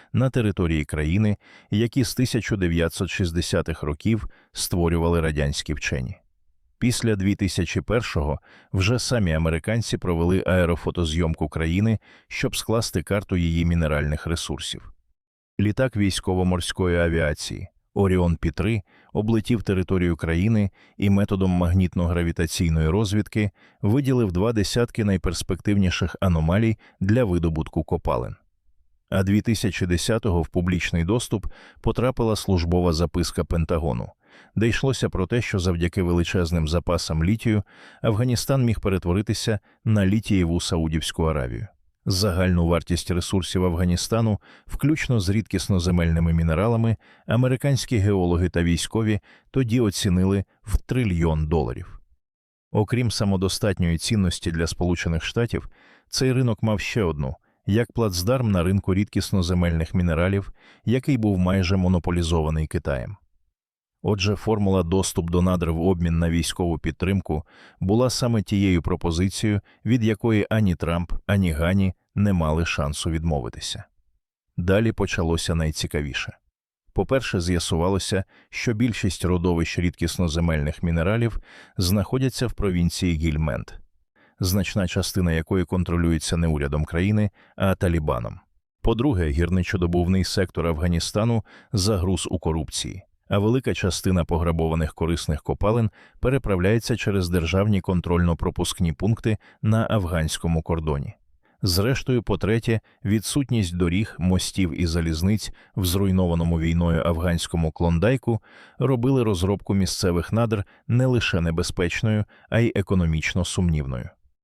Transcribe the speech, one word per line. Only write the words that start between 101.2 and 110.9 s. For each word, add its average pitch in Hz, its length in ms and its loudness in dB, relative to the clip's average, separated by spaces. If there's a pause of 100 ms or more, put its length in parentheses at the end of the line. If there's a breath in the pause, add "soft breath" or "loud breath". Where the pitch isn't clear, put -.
Зрештою, 113 640 0
по-третє, 110 560 0 (260 soft breath)
відсутність 104 720 0
доріг, 90 420 0
мостів 90 640 0
і 90 40 2
залізниць 82 640 0 (240 loud breath)
в 95 100 -2
зруйнованому 87 760 2
війною 85 460 2
афганському 85 680 0
Клондайку 101 680 0 (400 loud breath)
робили 131 440 2
розробку 98 500 0
місцевих 90 600 0
надр 110 300 0 (240 soft breath)
не 120 180 2